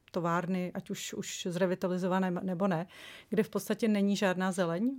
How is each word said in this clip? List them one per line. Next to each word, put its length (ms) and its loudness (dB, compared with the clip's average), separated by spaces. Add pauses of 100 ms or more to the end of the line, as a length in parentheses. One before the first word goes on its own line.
(100)
továrny, 640 0
ať 160 -8
už, 240 -6
už 360 -8
zrevitalizované 800 0
nebo 380 0
ne, 180 0 (420)
kde 140 2
v 60 -2
podstatě 400 -2
není 280 4
žádná 360 2
zeleň, 460 0